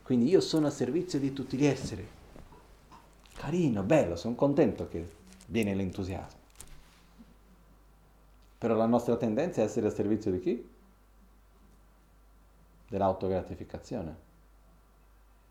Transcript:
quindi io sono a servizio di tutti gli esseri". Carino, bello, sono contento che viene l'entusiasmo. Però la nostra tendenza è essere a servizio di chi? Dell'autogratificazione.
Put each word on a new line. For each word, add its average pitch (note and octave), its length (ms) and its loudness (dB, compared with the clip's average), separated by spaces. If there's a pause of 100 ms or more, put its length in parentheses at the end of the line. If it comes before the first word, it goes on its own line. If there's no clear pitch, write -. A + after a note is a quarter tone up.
quindi B2 280 2
io F#3+ 120 6
sono D#3 240 2
a C#3+ 60 2
servizio C#3 480 -2
di C3+ 120 -2
tutti B2+ 240 -6
gli C3+ 100 2
esseri". A2+ 420 -2 (1300)
Carino, C#3+ 480 0
bello, A2+ 320 4
sono A2+ 180 -4
contento C3+ 540 2
che E2+ 200 -8 (380)
viene G2+ 300 0
l'entusiasmo. F#2 640 -6 (2250)
Però A2+ 180 0
la A2+ 120 4
nostra A#2 280 2
tendenza B2 460 0
è G#2+ 40 4
essere G#2+ 220 -2
a G#2 40 2
servizio G#2 400 -2
di F2+ 80 0
chi? G3 300 -4 (2250)
Dell'autogratificazione. F#2 1400 -4 (1200)